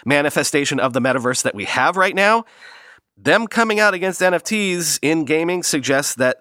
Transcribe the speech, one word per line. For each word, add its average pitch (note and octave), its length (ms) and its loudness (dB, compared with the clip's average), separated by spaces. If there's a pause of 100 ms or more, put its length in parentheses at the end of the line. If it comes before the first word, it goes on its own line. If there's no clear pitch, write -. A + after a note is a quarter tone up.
manifestation C#3+ 720 0
of C3 140 0
the B2+ 80 -2
metaverse B2+ 440 0
that A2+ 120 -4
we G2+ 80 -8
have C3+ 320 0
right F#3+ 200 0
now, G#3+ 280 2 (720)
them F3+ 320 2
coming A3+ 320 0
out G#3 140 4
against F#3 280 -4
N F#3 120 2
F E3 100 0
Ts F3+ 580 -2
in D#3+ 220 2
gaming E3 400 -2
suggests C#3 520 -2
that B2+ 260 0